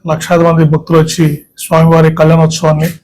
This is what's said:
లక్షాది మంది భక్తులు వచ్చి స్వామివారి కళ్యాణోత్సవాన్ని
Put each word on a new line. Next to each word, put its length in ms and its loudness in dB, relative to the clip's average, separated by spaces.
లక్షాది 340 0
మంది 200 2
భక్తులు 340 0
వచ్చి 460 -2
స్వామివారి 560 2
కళ్యాణోత్సవాన్ని 760 0